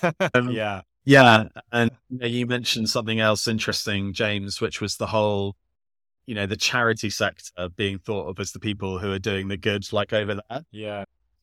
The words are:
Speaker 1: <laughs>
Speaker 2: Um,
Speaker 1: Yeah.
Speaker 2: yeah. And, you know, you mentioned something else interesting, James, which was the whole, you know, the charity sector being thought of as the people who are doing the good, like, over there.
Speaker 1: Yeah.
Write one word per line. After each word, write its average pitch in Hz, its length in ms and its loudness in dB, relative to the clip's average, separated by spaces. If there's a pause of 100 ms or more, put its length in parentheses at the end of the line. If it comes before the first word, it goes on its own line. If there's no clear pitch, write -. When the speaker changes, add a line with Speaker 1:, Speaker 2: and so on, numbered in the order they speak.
Speaker 1:
<laughs> 175 320 0
Speaker 2:
Um, 123 180 2
Speaker 1:
Yeah. 104 300 -4 (220)
Speaker 2:
yeah. 123 420 10 (260)
And, 117 200 2 (180)
you 127 100 -10
know, 123 80 -4
you 120 180 -2
mentioned 117 440 -2
something 113 300 -2
else 107 280 2
interesting, 101 680 -2
James, 101 480 -4
which 101 180 -4
was 104 160 -6
the 104 120 -4
whole, 101 480 0 (720)
you 120 80 -10
know, 101 100 -2
the 101 120 -4
charity 113 520 0
sector 92 680 -6
being 98 240 -4
thought 95 300 -6
of 98 100 -10
as 98 140 -8
the - 60 -16
people 101 400 -4
who 98 120 -4
are 95 80 -4
doing 98 300 -4
the 98 80 -6
good, 101 340 -4
like, 104 220 -2
over 104 220 -2 (140)
there. 131 120 -8 (100)
Speaker 1:
Yeah. 104 320 -10 (400)